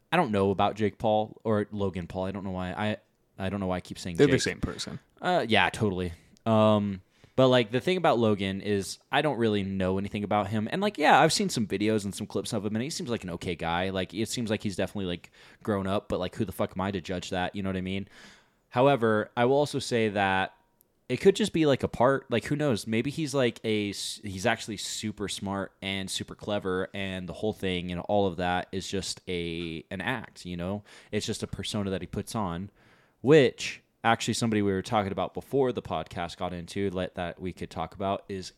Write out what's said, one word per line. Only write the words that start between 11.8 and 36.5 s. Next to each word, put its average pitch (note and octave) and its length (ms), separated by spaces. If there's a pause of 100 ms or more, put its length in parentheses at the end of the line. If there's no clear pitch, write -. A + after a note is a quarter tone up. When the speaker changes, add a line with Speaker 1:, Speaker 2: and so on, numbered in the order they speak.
Speaker 1:
and G2+ 120
some G#2+ 100
clips F#2+ 280
of G#2 120
him, G#2+ 100
and A2 60
he C3+ 80
seems E3 200
like A2 140
an F2+ 80
okay E2+ 240
guy. E2+ 360
Like, F#2 220
it A2 160
seems A#2 200
like G#2+ 140
he's G2 120
definitely, G2 300
like, F2 240 (320)
grown G2 240
up, G2 240
but, F#2+ 100
like, F#2 160
who A2+ 100
the F2+ 60
fuck G#2 240
am F#2 60
I F#2+ 100
to G2 100
judge F2+ 280
that? F2+ 260
You G2 60
know F#2+ 80
what F#2 80
I F#2 40
mean? F#2+ 260 (600)
However, A#2 680
I A#2+ 80
will C3 120
also D3 200
say A2+ 320
that F#2+ 440 (560)
it B2+ 80
could F#3+ 180
just G#3 180
be, D#3 140
like, C3+ 160
a - 40
part, C3 440
like, A2+ 140
who D3 100
knows? C#3+ 320
Maybe A2+ 240
he's, C#3 240
like, B2 280
a G#2+ 280
s-, - 320
he's F#2+ 240
actually A2+ 300
super - 520
smart G2 520
and F#2+ 280
super - 240
clever, F#2+ 580
and F#2+ 380
the E2+ 40
whole G#2+ 200
thing F2+ 380
and F2 100
all G#2 240
of F2 120
that F2+ 340
is F#2+ 160
just - 400
a, E2+ 640
an F#2 100
act, A2 420
you F2+ 140
know? F#2+ 240 (300)
It's G#2+ 160
just A2 160
a G#2+ 40
persona G2 440
that F#2 100
he F2 60
puts - 260
on, G2 380 (500)
which - 600 (220)
actually A2+ 300
somebody A2 280
we G2+ 100
were F#2+ 100
talking G2 300
about F#2 220
before C3 400
the F#2+ 80
podcast E2+ 560
got F2+ 160